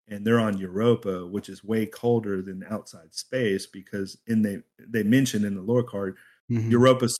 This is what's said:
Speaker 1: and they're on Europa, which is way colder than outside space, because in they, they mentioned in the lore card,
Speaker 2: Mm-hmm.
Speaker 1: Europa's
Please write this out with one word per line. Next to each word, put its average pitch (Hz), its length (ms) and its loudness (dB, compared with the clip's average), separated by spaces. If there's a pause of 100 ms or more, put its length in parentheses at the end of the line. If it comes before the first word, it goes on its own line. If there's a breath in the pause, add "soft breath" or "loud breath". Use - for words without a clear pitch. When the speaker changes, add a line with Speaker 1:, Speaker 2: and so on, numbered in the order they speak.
Speaker 1:
and 104 180 -10
they're 117 140 4
on 107 200 0
Europa, 95 680 0
which 101 220 -8
is 98 160 -18
way 110 220 -2
colder 107 540 -2
than 92 300 -10
outside 92 420 -12
space, 107 540 -2
because 98 500 -10 (120)
in 110 140 2
they, 101 160 -2 (200)
they 113 240 -4
mentioned 113 420 2
in 98 120 -4
the 92 60 -10
lore 120 200 2
card, 101 340 -6 (340 soft breath)
Speaker 2:
Mm-hmm. 113 220 0
Speaker 1:
Europa's 120 480 6